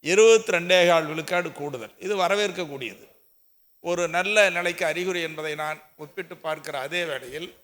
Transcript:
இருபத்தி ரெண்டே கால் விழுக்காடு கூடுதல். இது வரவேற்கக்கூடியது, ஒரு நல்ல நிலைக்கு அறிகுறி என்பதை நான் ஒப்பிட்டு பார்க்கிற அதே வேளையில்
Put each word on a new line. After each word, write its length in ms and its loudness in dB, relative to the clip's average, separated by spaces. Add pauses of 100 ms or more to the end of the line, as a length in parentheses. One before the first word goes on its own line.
இருபத்தி 500 6
ரெண்டே 320 4
கால் 240 4
விழுக்காடு 380 -4 (100)
கூடுதல். 340 -10 (120)
இது 180 -4
வரவேற்கக்கூடியது, 800 -4 (800)
ஒரு 180 -2 (140)
நல்ல 280 4 (120)
நிலைக்கு 300 -2
அறிகுறி 420 -2
என்பதை 240 -8 (100)
நான் 160 -6 (240)
ஒப்பிட்டு 320 -14 (100)
பார்க்கிற 300 -6 (120)
அதே 240 -4
வேளையில் 380 -8 (160)